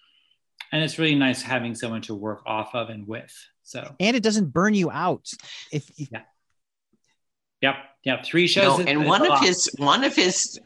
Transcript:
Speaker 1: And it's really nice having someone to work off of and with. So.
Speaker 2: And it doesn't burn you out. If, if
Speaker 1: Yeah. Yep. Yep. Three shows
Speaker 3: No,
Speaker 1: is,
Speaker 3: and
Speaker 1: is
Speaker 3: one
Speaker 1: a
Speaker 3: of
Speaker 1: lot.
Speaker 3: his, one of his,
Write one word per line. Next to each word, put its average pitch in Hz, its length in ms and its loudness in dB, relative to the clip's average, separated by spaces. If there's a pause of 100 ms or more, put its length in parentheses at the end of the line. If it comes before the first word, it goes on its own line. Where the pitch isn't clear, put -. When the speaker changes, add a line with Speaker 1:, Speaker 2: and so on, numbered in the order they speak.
(720)
Speaker 1:
And 156 100 0
it's 156 160 -4
really 156 180 2
nice 131 260 0
having 117 320 -4
someone 113 280 -6
to 110 120 -10
work 104 320 -8
off 110 280 -6
of 117 140 -4
and 107 180 -14
with. 113 280 -12 (300)
So. 139 340 -14
Speaker 2:
And 220 180 2
it 226 60 0
doesn't 208 300 0
burn 202 220 2
you 180 160 2
out. 151 380 -4 (440)
If, 151 260 -8
if 147 140 -10
Speaker 1:
Yeah. 110 100 -12 (1400)
Yep. 135 140 0 (300)
Yep. 127 200 -4
Three 175 220 2
shows 190 320 4
Speaker 3:
No, - 20 2
Speaker 1:
is, 180 60 0
Speaker 3:
and 147 160 2
Speaker 1:
is 147 60 2
Speaker 3:
one 202 140 4
Speaker 1:
a - 20 4
Speaker 3:
of 359 60 4
Speaker 1:
lot. 139 140 4
Speaker 3:
his, 180 240 2 (100)
one 151 260 4
of - 100 0
his, - 520 0